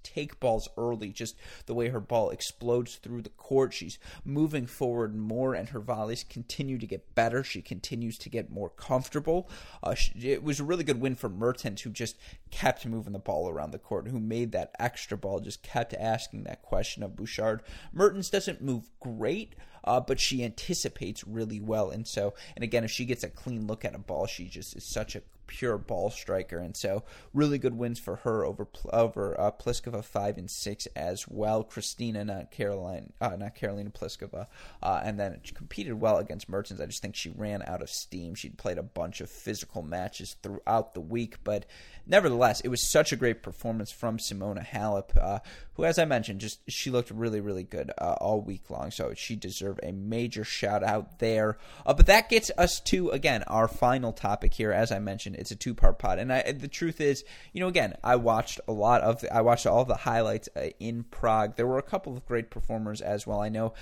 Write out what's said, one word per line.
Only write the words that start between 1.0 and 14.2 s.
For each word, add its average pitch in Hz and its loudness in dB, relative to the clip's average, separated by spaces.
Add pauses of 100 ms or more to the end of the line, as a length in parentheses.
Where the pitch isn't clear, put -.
just - -10 (280)
the - -6
way 117 0
her 120 -4
ball 110 2
explodes - -2
through 120 -10
the 110 -14
court. - 2
She's - -10 (260)
moving 147 0
forward 120 -2
more, 113 -2
and 101 -4
her 131 -8
volleys 113 -4
continue 131 -6
to 113 -8
get - -10
better. 117 4
She 101 -8
continues 113 -8
to - -16
get 110 -6
more 95 -6
comfortable. 139 -2 (540)
Uh, - 0
she, 127 4
it 139 2
was 147 0
a 147 -4
really 170 0
good 135 0
win 131 0
for 127 -6
Mertens, 104 -2
who 113 -8
just - -6 (320)
kept - 0
moving 107 -6
the 101 -8
ball 87 -2
around 76 -4
the 78 -10
court, - -6
who 123 -4
made 110 -2